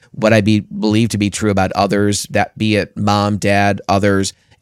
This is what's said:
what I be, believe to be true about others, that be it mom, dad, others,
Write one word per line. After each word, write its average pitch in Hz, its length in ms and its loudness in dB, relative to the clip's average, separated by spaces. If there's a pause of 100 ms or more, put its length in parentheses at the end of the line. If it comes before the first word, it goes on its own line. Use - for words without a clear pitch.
(120)
what 107 200 2
I 110 80 4
be, 104 200 2
believe 107 500 -2
to 107 80 -4
be 104 120 0
true 107 200 -2
about 95 220 0
others, 101 580 0
that - 260 -2
be 107 200 0
it - 200 -4
mom, 104 420 0
dad, 101 500 0
others, 98 440 0 (300)